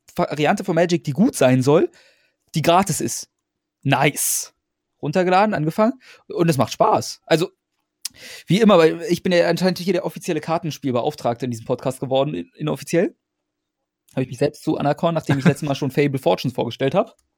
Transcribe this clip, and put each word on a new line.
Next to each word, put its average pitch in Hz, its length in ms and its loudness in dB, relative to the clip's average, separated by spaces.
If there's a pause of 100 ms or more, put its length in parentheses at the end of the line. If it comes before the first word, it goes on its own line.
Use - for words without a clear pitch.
(160)
Variante 165 480 0
von 185 120 -2
Magic, 175 280 2
die 151 80 -6
gut 190 240 2
sein 127 260 4
soll, 151 300 4 (640)
die 165 60 0
gratis 170 400 2
ist. - 280 -8 (520)
Nice. - 720 -2 (480)
Runtergeladen, 185 520 2
angefangen 170 460 0 (280)
und - 220 0
es 139 80 2
macht 120 140 0
Spaß. - 540 0
Also, 160 260 0 (960)
wie 190 160 2
immer, 196 160 8
weil 165 320 4
ich 175 140 -2
bin 190 100 0
ja 170 160 4
anscheinend 175 300 0
hier 180 120 -2
der 175 140 -2
offizielle 165 340 -6
Kartenspielbeauftragte 135 1080 -4
in 123 60 -4
diesem 113 140 -10
Podcast 127 340 -4
geworden, 135 340 -2
in-, - 220 -10
inoffiziell. 165 600 -2 (1000)
Hab 135 80 -2
ich 127 60 -8
mich 127 80 -14
selbst - 260 -4
so - 140 -2
anerkannt, 156 380 -2
nachdem 147 240 -2
ich 127 60 0
letztes 147 220 2
Mal 139 80 -4
schon 135 160 -4
Fable 139 280 0
Fortunes - 340 -2
vorgestellt 131 420 -4
hab. 208 220 -2 (200)